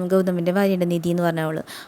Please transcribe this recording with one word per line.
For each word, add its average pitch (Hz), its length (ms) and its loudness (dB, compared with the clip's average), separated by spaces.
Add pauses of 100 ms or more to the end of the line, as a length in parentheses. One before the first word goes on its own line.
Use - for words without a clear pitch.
ഗൗതമിൻ്റെ 180 440 2
ഭാര്യയുണ്ട് 190 400 2
നിധി 170 180 0
എന്ന് 175 180 0
പറഞ്ഞ 165 120 0
അവൾ, 156 200 -4 (280)